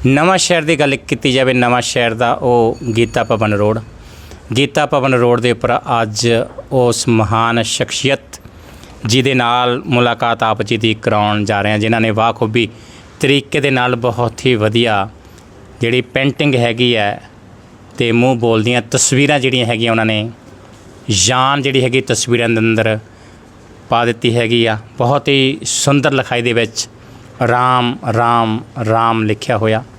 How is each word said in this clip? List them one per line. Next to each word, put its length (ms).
ਨਵਾਂ 320
ਸ਼ਹਿਰ 240
ਦੀ 180
ਗੱਲ 160
ਕੀਤੀ 360
ਜਾਵੇ, 200
ਨਵਾਂ 280
ਸ਼ਹਿਰ 340
ਦਾ 180
ਉਹ 460
ਗੀਤਾ 280
ਭਵਨ 300
ਰੋਡ, 260
ਗੀਤਾ 300
ਭਵਨ 280
ਰੋਡ 260
ਦੇ 100
ਉੱਪਰ 300
ਅੱਜ 260
ਉਸ 360
ਮਹਾਨ 540
ਸ਼ਖਸੀਅਤ 800
ਜੀ 160
ਦੇ 120
ਨਾਲ 520
ਮੁਲਾਕਾਤ 560
ਆਪ 200
ਜੀ 140
ਦੀ 180
ਕਰਾਉਣ 500
ਜਾ 180
ਰਹੇ 80
ਹਾਂ, 80
ਜਿਨ੍ਹਾਂ 220
ਨੇ 120
ਬਾਖੂਬੀ 560
ਤਰੀਕੇ 400
ਦੇ 100
ਨਾਲ 260
ਬਹੁਤ 500
ਹੀ 80
ਵਧੀਆ 540
ਜਿਹੜੀ 200
ਪੇਂਟਿੰਗ 540
ਹੈਗੀ 420
ਹੈ 260
ਤੇ 140
ਮੂੰਹ 260
ਬੋਲਦੀਆਂ 520
ਤਸਵੀਰਾਂ 500
ਜਿਹੜੀਆਂ 260
ਹੈਗੀਆਂ, 240
ਉਹਨਾਂ 160
ਨੇ 240
ਜਾਨ 360
ਜਿਹੜੀ 220
ਹੈਗੀ 160
ਤਸਵੀਰਾਂ 480
ਦੇ 100
ਅੰਦਰ 400
ਪਾ 160
ਦਿੱਤੀ 320
ਹੈਗੀ 300
ਆ। 120
ਬਹੁਤ 300
ਹੀ 360
ਸੁੰਦਰ 460
ਲਿਖਾਈ 320
ਦੇ 100
ਵਿੱਚ 360
ਰਾਮ, 480
ਰਾਮ, 460
ਰਾਮ 340
ਲਿਖਿਆ 340
ਹੋਇਆ। 280